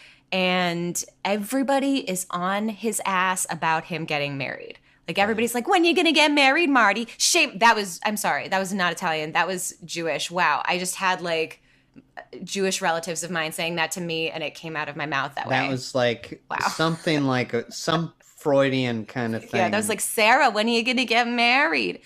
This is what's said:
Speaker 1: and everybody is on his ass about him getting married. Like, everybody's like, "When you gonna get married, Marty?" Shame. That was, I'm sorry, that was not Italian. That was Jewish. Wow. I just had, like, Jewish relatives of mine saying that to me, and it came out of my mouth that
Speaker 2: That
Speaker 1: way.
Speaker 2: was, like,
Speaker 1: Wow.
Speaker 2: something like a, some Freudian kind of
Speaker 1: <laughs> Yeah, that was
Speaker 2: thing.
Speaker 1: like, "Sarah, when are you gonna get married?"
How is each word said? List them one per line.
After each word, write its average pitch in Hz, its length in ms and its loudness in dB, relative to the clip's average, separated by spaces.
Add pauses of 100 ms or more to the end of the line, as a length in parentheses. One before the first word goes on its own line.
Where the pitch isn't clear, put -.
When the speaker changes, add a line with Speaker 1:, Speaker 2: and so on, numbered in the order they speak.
(320)
Speaker 1:
and 180 720 0 (200)
everybody 269 840 0
is 185 220 -4
on 196 380 -2
his 214 360 -4
ass 185 460 0
about 160 340 -2
him 160 200 -6
getting 143 320 -2
married. - 420 -10 (280)
Like, 170 120 0
everybody's 220 340 2
like, 240 140 -4
"When 349 180 4
you 339 100 4
gonna 330 160 4
get 302 200 4
married, 285 380 4
Marty?" 226 380 4 (100)
Shame. 277 420 2
That 226 160 8
was, 202 280 -4
I'm 214 140 0
sorry, 143 300 0
that 190 120 0
was 185 140 -4
not 180 180 0
Italian. 156 420 -2
That 170 120 4
was 180 300 -6 (100)
Jewish. 160 460 -4
Wow. 165 340 2
I 180 140 0
just 180 160 -4
had, 185 260 -2
like, 165 400 -4 (840)
Jewish 190 380 -2
relatives 165 420 -2
of 165 80 -8
mine 160 200 -4
saying 170 240 -4
that 160 160 0
to 185 100 -6
me, 160 280 -4
and 156 140 -8
it 147 120 -8
came 160 200 -12
out 147 140 -6
of 143 60 -10
my 156 100 -6
mouth 139 300 -4
that - 120 -6
Speaker 2:
That 131 160 0
Speaker 1:
way. 139 60 -4
Speaker 2:
was, 127 260 -6
like, 120 540 -2
Speaker 1:
Wow. - 80 -4
Speaker 2:
something 160 680 0
like 127 280 0
a, 117 180 -4
some 165 480 -2
Freudian 131 840 0
kind 113 300 -4
of 110 80 -6
Speaker 1:
<laughs> - 100 -10
Yeah, 175 160 2
that 208 80 0
was 208 80 0
Speaker 2:
thing. 214 80 0
Speaker 1:
like, 196 80 -6
"Sarah, 247 480 4
when 214 180 0
are 240 40 2
you 233 120 2
gonna 247 220 0
get 233 220 2
married?" 240 800 0